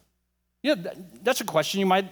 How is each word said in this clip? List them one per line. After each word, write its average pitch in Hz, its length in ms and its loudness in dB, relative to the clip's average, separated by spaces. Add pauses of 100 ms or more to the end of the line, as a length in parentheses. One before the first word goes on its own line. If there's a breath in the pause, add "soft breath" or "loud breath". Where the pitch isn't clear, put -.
(640)
Yeah, 294 100 2
th-, 180 220 -4 (260)
that's 254 200 0
a 226 40 -6
question 160 340 0
you 196 60 2
might 190 260 4